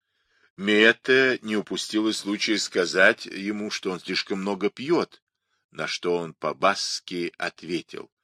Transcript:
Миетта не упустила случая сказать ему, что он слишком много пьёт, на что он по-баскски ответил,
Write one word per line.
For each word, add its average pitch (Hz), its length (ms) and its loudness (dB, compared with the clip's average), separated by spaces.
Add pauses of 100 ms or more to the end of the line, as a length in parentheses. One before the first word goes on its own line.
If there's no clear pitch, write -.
(560)
Миетта 113 840 4
не 107 140 -4
упустила 107 540 -2
случая 101 480 -2
сказать 95 680 2
ему, 104 440 -6
что - 220 -6
он 87 80 -8
слишком 95 400 -4
много 98 300 -2
пьёт, 135 520 -2 (480)
на 78 160 -6
что 87 300 -2
он 82 180 -6
по-баскски 87 1040 -2
ответил, 85 720 -8 (140)